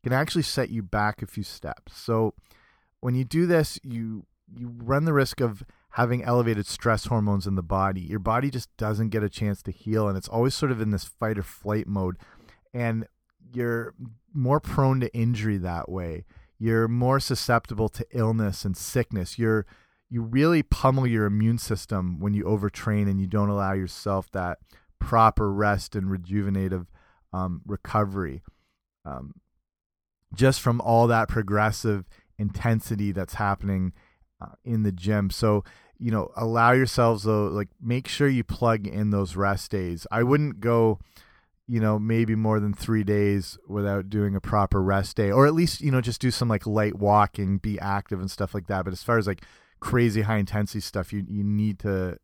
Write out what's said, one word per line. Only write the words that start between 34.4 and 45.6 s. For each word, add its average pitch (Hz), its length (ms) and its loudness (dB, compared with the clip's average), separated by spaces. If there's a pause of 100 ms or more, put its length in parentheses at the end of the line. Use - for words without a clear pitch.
uh, - 120 -18 (100)
in 113 180 -2
the 104 100 2
gym. 98 380 0
So, 107 340 2 (360)
you 120 120 -2
know, 107 240 -2
allow 117 360 2
yourselves, 117 520 4
though, 107 240 2
like, 98 220 -4 (100)
make 123 280 -4
sure 143 200 0
you 127 160 2
plug 113 440 0
in 104 240 -2
those 98 240 0
rest 98 360 0
days. 87 400 -4
I 117 120 2
wouldn't 135 360 2
go, 113 400 2 (640)
you 120 140 -2
know, 107 180 2
maybe 113 380 2
more 107 240 2
than 101 140 0
three 110 300 0
days 101 540 0 (120)
without 101 400 -2
doing 101 260 0
a 95 60 -2
proper 101 400 2
rest 98 340 0
day, 101 160 2
or 135 160 6
at 156 60 2
least, 165 260 0